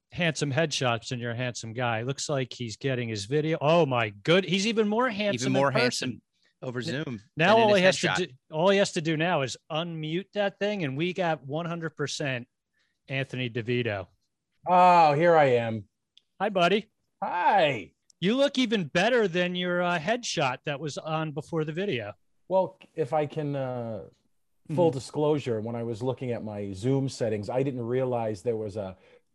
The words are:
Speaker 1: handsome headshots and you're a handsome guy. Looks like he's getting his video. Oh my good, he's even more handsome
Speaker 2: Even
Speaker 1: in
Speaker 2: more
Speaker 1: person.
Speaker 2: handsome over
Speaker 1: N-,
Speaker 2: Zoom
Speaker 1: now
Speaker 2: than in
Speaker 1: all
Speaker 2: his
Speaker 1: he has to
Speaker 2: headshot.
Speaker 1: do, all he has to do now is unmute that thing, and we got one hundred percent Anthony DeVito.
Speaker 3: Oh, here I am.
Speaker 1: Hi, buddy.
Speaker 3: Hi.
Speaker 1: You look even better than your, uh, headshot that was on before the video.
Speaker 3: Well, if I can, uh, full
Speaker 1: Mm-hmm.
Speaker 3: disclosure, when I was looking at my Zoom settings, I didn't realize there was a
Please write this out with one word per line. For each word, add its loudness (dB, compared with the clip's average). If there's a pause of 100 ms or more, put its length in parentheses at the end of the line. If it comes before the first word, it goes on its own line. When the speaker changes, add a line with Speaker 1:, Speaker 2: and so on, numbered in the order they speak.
(120)
Speaker 1:
handsome 0
headshots 0
and -6
you're -6
a -6
handsome -6
guy. -2
Looks -6
like -2
he's -10
getting -4
his -6
video. -2
Oh 4
my 0 (140)
good, 4
he's 0
even 2
more 0
handsome -2
Speaker 2:
Even 2
Speaker 1:
in 4
Speaker 2:
more 4
Speaker 1:
person. 0
Speaker 2:
handsome -2 (400)
over -8
Speaker 1:
N-, -6
Speaker 2:
Zoom -6 (140)
Speaker 1:
now 4
Speaker 2:
than 6
in 6
Speaker 1:
all 6
Speaker 2:
his 6
Speaker 1:
he 4
has 4
to 0
Speaker 2:
headshot. 0
Speaker 1:
do, -2 (240)
all 2
he 6
has 2
to -2
do -2
now 0
is -4 (140)
unmute -6
that -2
thing, -2
and -4
we -2
got -2
one -6
hundred -8
percent -4 (600)
Anthony -4
DeVito. -2 (600)
Speaker 3:
Oh, 8
here 6
I 8 (100)
am. -2 (560)
Speaker 1:
Hi, -2
buddy. 2 (340)
Speaker 3:
Hi. 2 (300)
Speaker 1:
You 2
look 2
even 0
better 2
than -2
your, -2
uh, 0
headshot -2
that -6
was -8
on -4
before -6
the -6
video. -6 (340)
Speaker 3:
Well, 0 (160)
if -2
I 2
can, -4
uh, -6 (680)
full 4
Speaker 1:
Mm-hmm. -2
Speaker 3:
disclosure, -2
when -6
I -6
was -6
looking -4
at -6
my -8
Zoom 0
settings, -4
I 0
didn't -4
realize -2
there -2
was -6
a -8 (400)